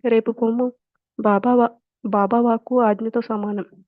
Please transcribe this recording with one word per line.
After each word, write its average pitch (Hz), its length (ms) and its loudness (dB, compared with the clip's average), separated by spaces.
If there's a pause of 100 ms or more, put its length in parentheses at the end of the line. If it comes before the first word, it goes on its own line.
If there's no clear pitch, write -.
రేపు 226 280 2
పొమ్ము. 240 400 -2 (480)
బాబా 208 340 2
వా-, 240 220 2 (300)
బాబా 202 340 0
వాక్కు 233 400 0
ఆజ్ఞతో 226 400 0
సమానం. 208 440 -6 (240)